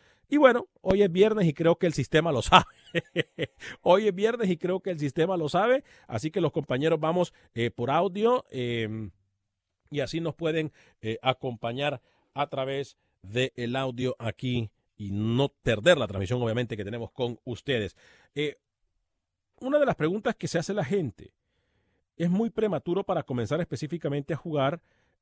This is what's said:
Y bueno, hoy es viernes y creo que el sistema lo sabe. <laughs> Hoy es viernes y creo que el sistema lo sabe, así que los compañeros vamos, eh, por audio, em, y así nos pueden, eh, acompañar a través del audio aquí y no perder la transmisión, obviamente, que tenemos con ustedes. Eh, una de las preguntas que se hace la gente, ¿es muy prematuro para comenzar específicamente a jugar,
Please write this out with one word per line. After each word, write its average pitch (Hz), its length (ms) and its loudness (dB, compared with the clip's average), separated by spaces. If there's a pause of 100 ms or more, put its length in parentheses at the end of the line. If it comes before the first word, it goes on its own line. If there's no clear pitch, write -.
(300)
Y 285 80 2
bueno, 247 300 6 (140)
hoy 196 220 4
es 185 80 2
viernes 208 340 4
y 160 80 4
creo 165 240 2
que 185 100 0
el 156 60 0
sistema 156 380 0
lo 120 100 0
sabe. - 240 8 (280)
<laughs> - 580 -4 (300)
Hoy 202 260 6
es 190 80 2
viernes 220 340 0
y 175 80 0
creo 180 240 -2
que - 80 -6
el 170 100 -4
sistema 160 380 0
lo 151 120 -2
sabe, 240 340 2 (240)
así 117 240 -6
que 190 100 -2
los 156 100 2
compañeros 151 480 0
vamos, 165 340 0 (200)
eh, 117 160 -2
por 117 220 -4
audio, 202 580 2
em, 113 640 -6 (760)
y 143 120 -4
así 156 180 -4
nos 165 160 -6
pueden, 160 380 -2 (280)
eh, 110 200 -4
acompañar 127 800 -6 (320)
a 143 140 -4
través 135 500 -6 (240)
del 120 540 -4
audio 127 440 -4
aquí 120 500 -4 (280)
y 101 140 -8
no 113 380 0 (140)
perder 117 340 4
la 120 100 0
transmisión, 98 340 -2
obviamente, 117 340 -2
que 101 80 -6
tenemos 113 280 -8
con 120 340 -6
ustedes. 117 500 -4 (400)
Eh, 147 220 -6 (1040)
una 277 180 2
de 285 60 4
las 233 100 2
preguntas 202 400 -2
que - 120 -6
se 160 120 -2
hace 160 140 -4
la 202 100 -2
gente, 147 500 -4 (840)
¿es 170 120 0
muy 208 200 0
prematuro 190 560 -2
para 170 180 -2
comenzar 131 380 -2
específicamente 147 720 -6
a 143 40 -6
jugar, 143 440 -2 (400)